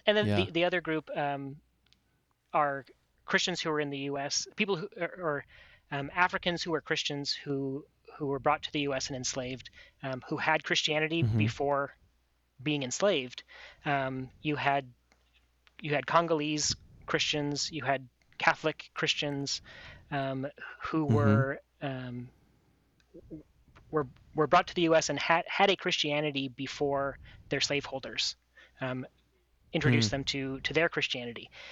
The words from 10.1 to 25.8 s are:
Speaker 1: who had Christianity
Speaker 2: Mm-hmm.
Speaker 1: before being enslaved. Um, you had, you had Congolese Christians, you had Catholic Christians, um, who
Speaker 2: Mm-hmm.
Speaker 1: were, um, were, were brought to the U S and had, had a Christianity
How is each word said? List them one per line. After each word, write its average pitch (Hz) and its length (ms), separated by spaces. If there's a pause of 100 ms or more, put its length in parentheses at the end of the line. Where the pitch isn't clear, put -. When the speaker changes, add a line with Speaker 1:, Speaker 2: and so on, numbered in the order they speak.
Speaker 1:
who 160 80
had 156 300
Christianity 156 580
Speaker 2:
Mm-hmm. 113 140
Speaker 1:
before 139 580 (680)
being 147 220
enslaved. 131 600 (420)
Um, 131 440 (120)
you 151 160
had, 139 300 (920)
you 147 120
had 135 140
Congolese 156 680 (300)
Christians, 147 680
you 151 120
had 135 240 (320)
Catholic - 560
Christians, 143 680 (500)
um, 135 360 (340)
who 160 240
Speaker 2:
Mm-hmm. 139 80
Speaker 1:
were, 135 460 (220)
um, 127 480 (1600)
were, 151 160 (260)
were 151 140
brought 175 200
to - 80
the 180 80
U 160 120
S 156 140
and 143 100
had, 170 280
had 202 220
a 190 60
Christianity 147 720